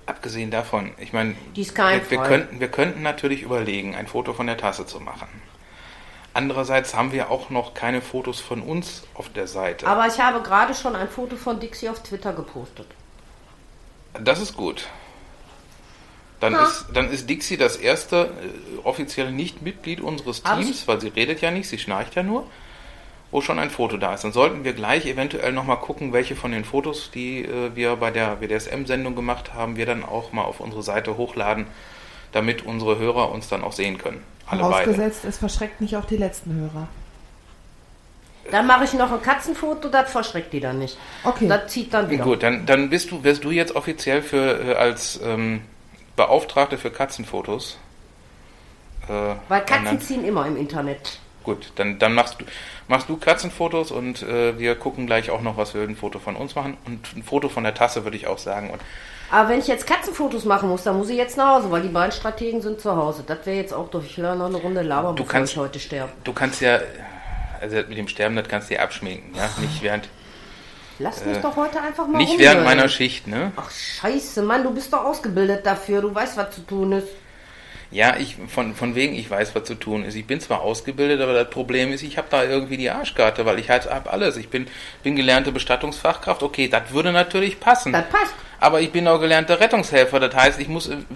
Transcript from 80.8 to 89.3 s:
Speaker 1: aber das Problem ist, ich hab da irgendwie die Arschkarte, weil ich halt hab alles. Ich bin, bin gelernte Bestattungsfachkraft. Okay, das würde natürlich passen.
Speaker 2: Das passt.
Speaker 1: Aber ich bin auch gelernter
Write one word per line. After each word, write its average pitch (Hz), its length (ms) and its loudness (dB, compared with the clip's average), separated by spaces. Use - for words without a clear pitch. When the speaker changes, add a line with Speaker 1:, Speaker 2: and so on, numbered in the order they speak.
Speaker 1:
aber 127 100 2
das 120 160 4
Problem 127 420 0
ist, 139 120 -4
ich 147 160 -6
hab - 100 -6
da 135 160 4
irgendwie 135 320 0
die 127 140 -2
Arschkarte, 113 560 2
weil 104 120 4
ich 113 120 -4
halt 123 200 4
hab 135 220 -4
alles. 147 240 2
Ich 110 140 -10
bin, 127 160 -2
bin 143 140 0
gelernte 131 360 4
Bestattungsfachkraft. 143 920 0
Okay, 139 260 0
das 117 240 2
würde 160 200 2
natürlich 190 480 2
passen. 247 340 8
Speaker 2:
Das - 160 4
passt. 415 240 4
Speaker 1:
Aber 156 220 8
ich 165 100 0
bin 170 160 4
auch 165 120 8
gelernter 160 400 6